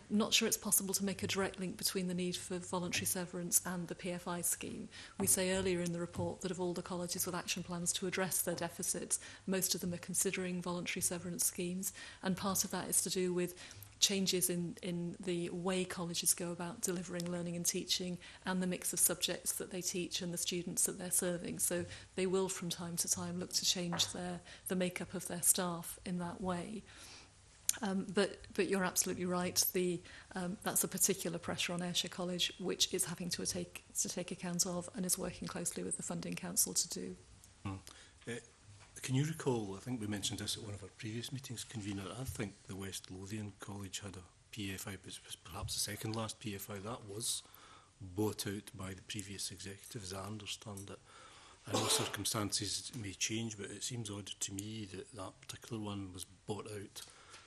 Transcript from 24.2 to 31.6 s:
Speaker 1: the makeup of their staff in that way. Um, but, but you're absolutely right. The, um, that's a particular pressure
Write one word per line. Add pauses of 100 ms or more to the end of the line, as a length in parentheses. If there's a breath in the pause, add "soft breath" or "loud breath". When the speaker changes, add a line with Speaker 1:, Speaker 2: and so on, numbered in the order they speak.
Speaker 1:
the
makeup
of
their
staff
in
that
way. (960 loud breath)
Um,
but, (160)
but
you're
absolutely
right.
The, (320 loud breath)
um,
that's
a
particular
pressure